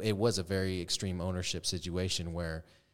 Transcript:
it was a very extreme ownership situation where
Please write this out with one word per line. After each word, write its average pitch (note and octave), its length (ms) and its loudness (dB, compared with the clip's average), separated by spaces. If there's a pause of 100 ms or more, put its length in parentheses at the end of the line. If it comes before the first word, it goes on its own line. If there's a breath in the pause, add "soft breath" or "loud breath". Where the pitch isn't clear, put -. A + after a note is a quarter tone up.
it G#2+ 140 4
was G#2+ 220 4
a F#2 40 0
very F#2 380 0
extreme F2 400 -2
ownership F2+ 460 -2
situation F2 680 0
where E2 320 -4 (300 soft breath)